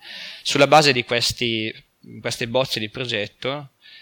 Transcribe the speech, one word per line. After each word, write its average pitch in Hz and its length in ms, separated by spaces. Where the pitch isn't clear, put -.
Sulla 139 240
base 147 280
di 120 100
questi, 117 640
queste 120 260
bozze 127 320
di 107 80
progetto, 127 840